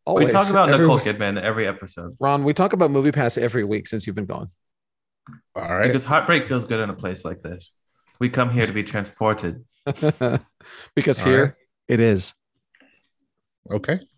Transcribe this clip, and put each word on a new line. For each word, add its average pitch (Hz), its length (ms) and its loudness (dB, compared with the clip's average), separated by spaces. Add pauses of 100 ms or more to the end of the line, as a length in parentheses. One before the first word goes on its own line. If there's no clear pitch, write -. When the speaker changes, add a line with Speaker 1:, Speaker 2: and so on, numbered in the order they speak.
Speaker 1:
Always. - 220 4
Speaker 2:
We - 40 2
talk 196 180 4
about 190 200 4
Speaker 1:
Every 151 180 6
Speaker 2:
Nicole 127 160 4
Speaker 1:
week. - 20 -6 (120)
Speaker 2:
Kidman 101 240 -4
every 107 260 -2
episode. 95 520 -12
Speaker 1:
Ron, 143 260 0
we 147 80 2
talk 185 200 2
about 170 180 2
Movie 139 200 2
Pass 135 260 0
every 117 280 -2
week 101 220 -4
since 110 200 -6
you've 98 80 -8
been 104 100 -6
gone. - 220 -10 (1080)
Speaker 3:
All - 80 -8
right. 92 240 -2
Speaker 2:
Because 127 180 0
heartbreak 147 400 2
feels 123 200 -4
good 113 140 -4
in 107 100 -4
a 95 40 -8
place 92 320 -10
like 87 160 -10
this. 87 360 -16 (420)
We 123 100 0
come 123 200 0
here 120 160 2
to 104 80 -6
be 107 100 -4
transported. 104 800 -4 (220)
Speaker 1:
<laughs> 139 600 -2 (500)
Because 143 260 2
Speaker 3:
All 90 80 0
Speaker 1:
here 131 140 6
Speaker 3:
right. 143 100 -2 (340)
Speaker 1:
it 120 140 2
is. 104 320 2 (1400)
Speaker 3:
Okay. 139 300 -4 (160)